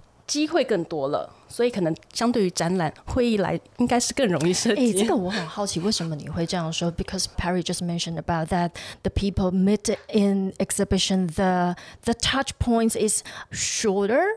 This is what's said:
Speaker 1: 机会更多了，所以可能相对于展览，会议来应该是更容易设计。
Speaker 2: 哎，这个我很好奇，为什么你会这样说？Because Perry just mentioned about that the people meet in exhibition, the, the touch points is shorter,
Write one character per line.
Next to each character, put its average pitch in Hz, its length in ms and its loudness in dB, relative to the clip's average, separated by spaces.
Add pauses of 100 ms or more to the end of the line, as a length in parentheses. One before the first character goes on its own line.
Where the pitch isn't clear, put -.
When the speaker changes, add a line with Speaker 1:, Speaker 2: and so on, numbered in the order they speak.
(280)
Speaker 1:
机 302 200 0
会 302 160 2
更 208 200 0
多 147 240 -4
了， 139 260 -4 (160)
所 - 160 0
以 247 40 2
可 214 120 -2
能 165 120 2 (200)
相 240 180 0
对 233 140 2
于 180 60 0
展 175 260 0
览， 160 160 0 (120)
会 247 220 2
议 220 100 2
来 170 220 0 (180)
应 240 100 2
该 240 120 2
是 - 140 -2
更 277 140 2
容 170 200 2
易 180 60 2
设 226 220 0
计。 247 160 4
Speaker 2:
哎， - 20 -2
这 196 120 2
个 269 100 2
我 180 140 0
很 190 160 -4
好 202 200 -4
奇， 196 140 -4
为 190 120 0
什 180 140 -2
么 160 100 -4
你 143 140 -10
会 170 160 -2
这 190 100 -4
样 165 160 -2
说？ 170 200 -2
Because 170 340 -6 (120)
Perry 180 260 0
just 175 180 -4
mentioned 170 360 -4
about 160 320 -2
that 175 220 0 (300)
the - 80 0
people 190 420 0
meet 202 420 2 (200)
in 196 460 2
exhibition, 190 760 0
the, 180 420 2 (280)
the 233 100 0
touch - 460 -2
points 226 360 2
is - 280 0 (280)
shorter, 208 720 0 (140)